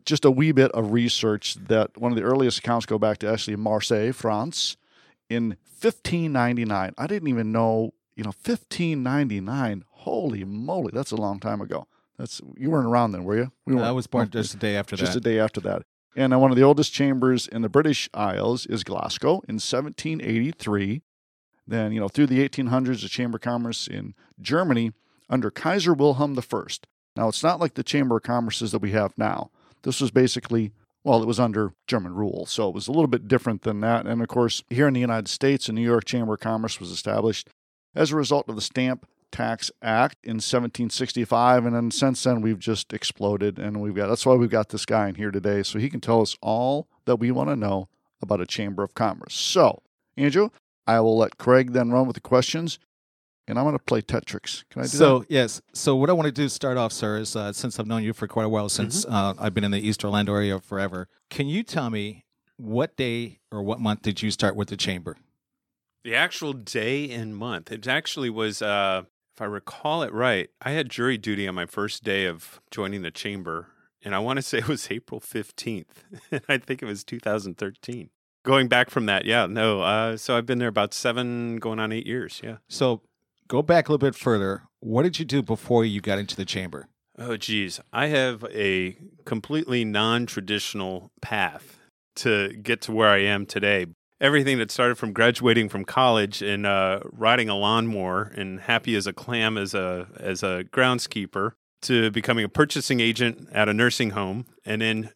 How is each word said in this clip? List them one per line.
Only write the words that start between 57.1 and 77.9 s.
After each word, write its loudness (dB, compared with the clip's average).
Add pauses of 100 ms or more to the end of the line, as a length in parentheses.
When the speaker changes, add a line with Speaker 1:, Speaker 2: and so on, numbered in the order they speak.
Speaker 2:
is, -6
uh, -4
since -6
I've -6
known -2
you -2
for -8
quite -2
a 0
while, 0
since, -2
Speaker 3:
Mm-hmm. -8
Speaker 2:
uh, 0
I've -2
been -2
in 0
the 0
East -4
Orlando 0
area 0
forever, -6 (200)
can -4
you -4
tell -4
me -8 (320)
what -4
day -4 (100)
or -6
what -2
month 0
did -4
you -2
start 0
with -4
the -10
Chamber? -6 (880)
Speaker 3:
The -6
actual 0
day -4
and -10
month. -8
It -10
actually -2
was, -4
uh, 0 (320)
if -12
I -8
recall -6
it -8
right, 0 (140)
I -6
had -4
jury -2
duty -4
on -6
my -4
first -8
day 0
of -10 (100)
joining -6
the -8
Chamber, -8 (360)
and -6
I 0
wanna -2
say -4
it -4
was -4
April -10
fifteenth. -10 (200)
<laughs> -8
I 2
think -8
it -10
was -8
two -12
thousand -4
thirteen. -10 (360)